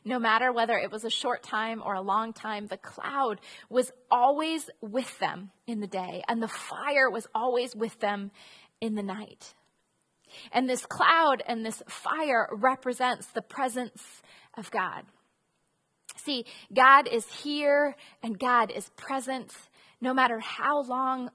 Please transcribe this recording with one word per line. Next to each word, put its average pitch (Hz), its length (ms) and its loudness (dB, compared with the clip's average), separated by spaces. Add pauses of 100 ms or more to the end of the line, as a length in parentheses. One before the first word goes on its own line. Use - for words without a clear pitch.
no 254 140 -4
matter 226 340 4
whether 226 260 2
it 202 140 -2
was 214 120 -10
a 220 80 -4
short - 320 -2
time 220 420 -4
or 202 80 -2
a 190 80 -4
long 214 320 0
time, 208 340 -8
the 190 100 -8
cloud 269 600 -4 (300)
was 247 220 2 (180)
always 285 600 4 (120)
with 226 380 -4
them 180 320 -4 (160)
in 226 120 -4
the 202 80 -6
day, 180 400 -6
and 226 140 0
the 220 60 -2
fire 269 640 0
was 220 240 -6
always 247 400 0
with 220 240 -6
them 202 320 -2 (500)
in 220 140 -2
the 202 80 -2
night. 196 500 -10 (1000)
And 254 160 2
this 247 180 -4
cloud 311 640 4
and 226 160 -4
this 220 240 -8
fire 285 640 0
represents 254 760 0
the - 160 -8
presence 254 600 -6 (540)
of 202 140 -12
God. 185 320 -4 (1120)
See, 254 280 -6 (280)
God 269 340 10
is 226 180 -2 (180)
here 294 520 2 (280)
and 226 140 -6
God 240 340 4
is - 260 -10
present 262 540 -6 (500)
no 254 120 0
matter 240 260 2
how 285 440 0
long 254 520 -2